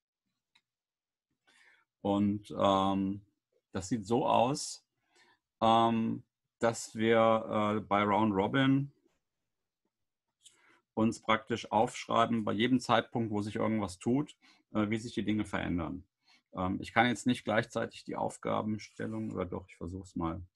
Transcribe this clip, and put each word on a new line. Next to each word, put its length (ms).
Und, 560
ähm, 640
das 160
sieht 180
so 200
aus, 600
ähm, 600
dass 360
wir, 840
äh, 40
bei 220
Round 320
Robin 580
uns 260
praktisch 500
aufschreiben, 720
bei 80
jedem 280
Zeitpunkt, 500
wo 120
sich 140
irgendwas 420
tut, 360
äh, 160
wie 80
sich 160
die 120
Dinge 200
verändern. 640
Ähm, 260
ich 140
kann 120
jetzt 200
nicht 180
gleichzeitig 600
die 120
Aufgabenstellung, 1160
oder 120
doch, 240
ich 80
versuch's 400
mal, 240